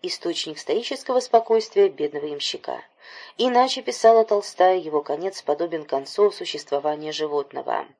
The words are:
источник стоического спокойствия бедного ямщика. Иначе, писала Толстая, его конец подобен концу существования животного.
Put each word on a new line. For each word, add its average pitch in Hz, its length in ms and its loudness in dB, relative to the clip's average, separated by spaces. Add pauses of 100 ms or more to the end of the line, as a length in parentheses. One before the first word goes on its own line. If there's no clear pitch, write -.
источник 165 580 -8
стоического 247 640 -2
спокойствия 226 640 4
бедного 147 380 -4
ямщика. - 580 -8 (540)
Иначе, 247 460 2
писала 226 420 6
Толстая, 190 520 2
его 151 240 -2
конец 165 420 -6
подобен 156 420 -4
концу 147 460 0
существования 151 800 -6
животного. 139 760 -4 (120)